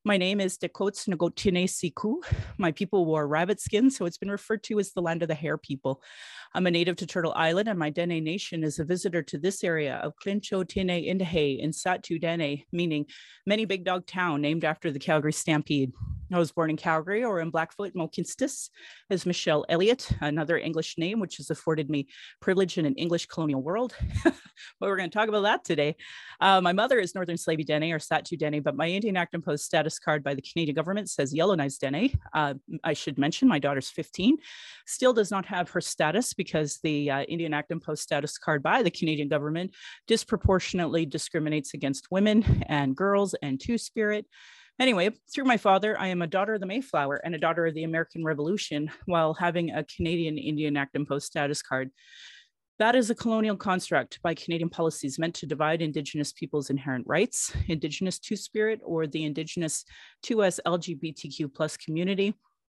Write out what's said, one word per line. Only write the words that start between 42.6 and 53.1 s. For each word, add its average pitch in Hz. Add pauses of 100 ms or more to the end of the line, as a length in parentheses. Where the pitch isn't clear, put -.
and 139
girls 202
and 135
Two-Spirit. 214 (540)
Anyway, 220 (220)
through 277
my 254
father, 196
I 190
am 175
a 170
daughter 190
of 208
the 190
Mayflower 170
and 170
a 160
daughter 165
of 160
the 160
American 165
Revolution 156 (160)
while 165
having 170
a 156
Canadian 165
Indian 151
Act 139
and 147
Post 143
status 147
card. 131 (880)
That 226
is 240